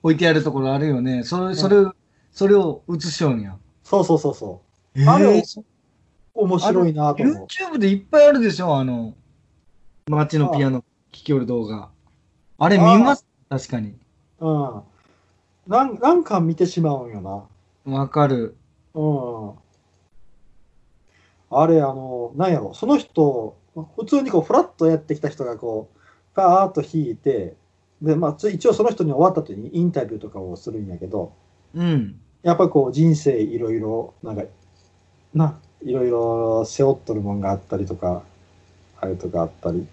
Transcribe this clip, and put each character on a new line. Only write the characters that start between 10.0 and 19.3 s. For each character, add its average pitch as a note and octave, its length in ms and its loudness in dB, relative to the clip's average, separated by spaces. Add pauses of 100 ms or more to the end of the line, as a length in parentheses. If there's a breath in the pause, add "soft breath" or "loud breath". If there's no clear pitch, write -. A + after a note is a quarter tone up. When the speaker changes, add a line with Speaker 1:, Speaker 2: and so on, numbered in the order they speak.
Speaker 1:
街 D3+ 320 0
の C#3+ 100 2
ピ C#3+ 160 0
ア C3+ 60 0
ノ B2+ 80 -2
聴 - 60 -14 (260)
き - 200 -8
よ C#3 80 2
る A#2+ 60 -4
動 A#2 200 -4
画。 G#2+ 120 -10
Speaker 2:
あ - 140 -16 (680)
あ。 D3 80 0
Speaker 1:
あ F3 40 4
れ G3+ 80 4
見 E3+ 60 6 (140)
ま C4 180 6
す？ - 100 -20 (220)
Speaker 2:
あ C#3 80 -6
あ。 - 40 -2
Speaker 1:
確 - 100 -14
か B2 100 -6
に。 G#2 160 -10 (460)
Speaker 2:
う D#3+ 80 -2
ん。 C3 320 -2 (880)
な A3+ 160 4
ん、 B3 160 -4
な C4+ 140 4
ん F4 100 4
か G3+ 160 -2
見 E3 160 0
て F3+ 100 2
し F3 160 -4
ま D3+ 140 2
う B2 140 -10
ん - 20 -16
よ G2+ 360 -12 (380)
な。 C3+ 140 -8
Speaker 1:
わ C#3 100 -4
か D3 180 2
る。 A#2+ 280 -2 (380)
Speaker 2:
う D#3 80 -6
ん。 A#2+ 500 -4 (2000)